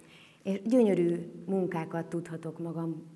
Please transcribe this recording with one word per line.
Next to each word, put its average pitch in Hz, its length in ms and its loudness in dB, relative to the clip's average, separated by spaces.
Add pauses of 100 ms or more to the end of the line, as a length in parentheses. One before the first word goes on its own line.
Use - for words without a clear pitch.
(420)
És 196 200 -2
gyönyörű 175 680 4 (140)
munkákat 170 600 -2
tudhatok 165 520 -8
magam 165 440 -6 (120)